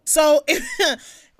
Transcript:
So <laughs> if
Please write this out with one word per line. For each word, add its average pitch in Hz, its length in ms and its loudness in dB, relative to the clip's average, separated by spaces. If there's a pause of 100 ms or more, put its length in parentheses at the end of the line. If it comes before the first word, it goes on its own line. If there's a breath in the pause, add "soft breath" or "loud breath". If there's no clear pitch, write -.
So 302 400 2
<laughs> - 20 -4
if - 920 -6